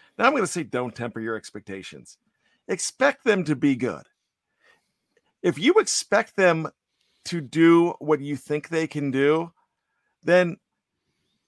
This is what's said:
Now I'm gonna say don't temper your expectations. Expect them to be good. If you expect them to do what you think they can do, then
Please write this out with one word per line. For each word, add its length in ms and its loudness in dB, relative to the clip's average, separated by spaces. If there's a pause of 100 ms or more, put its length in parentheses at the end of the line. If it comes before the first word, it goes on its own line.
(180)
Now 80 2
I'm 80 -2
gonna 120 -2
say 180 -8
don't 300 -6
temper 260 -10
your 160 -6
expectations. 840 -18 (500)
Expect 560 -2
them 200 2
to 100 -2
be 220 0
good. 260 -6 (1400)
If 160 -2
you 160 2
expect 600 0
them 320 2 (580)
to 140 -6
do 600 4
what 200 0
you 160 -6
think 320 -8
they 200 -4
can 240 -4
do, 400 0 (720)
then 320 4 (920)